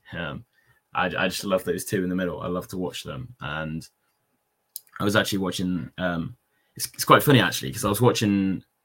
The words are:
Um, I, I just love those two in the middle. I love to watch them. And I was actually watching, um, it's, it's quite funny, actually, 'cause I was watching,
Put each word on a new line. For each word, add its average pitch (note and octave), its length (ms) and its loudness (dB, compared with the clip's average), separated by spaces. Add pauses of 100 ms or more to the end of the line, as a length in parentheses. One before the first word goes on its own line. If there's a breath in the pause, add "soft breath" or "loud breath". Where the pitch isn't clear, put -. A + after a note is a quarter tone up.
(120)
Um, E2 340 -8 (480)
I, F2 120 0
I F#2 220 0
just - 160 -4
love F#2+ 200 0
those F2+ 220 -2
two F#2+ 180 0
in F2+ 60 -2
the F2+ 60 -2
middle. F2 260 -2
I E2 60 -6
love F2 220 -4
to F#2 80 -8
watch F2+ 260 -6
them. C#2 380 -10
And D#2 460 -6 (1120)
I - 40 -4
was G2+ 120 2
actually G2+ 220 2
watching, F2+ 640 -2
um, F2 360 -4 (400)
it's, - 200 -8
it's - 100 -6
quite C3 160 8
funny, C3 180 8
actually, E2+ 320 0
'cause - 140 -6
I G2+ 40 2
was G#2 120 0
watching, G2 600 4 (220)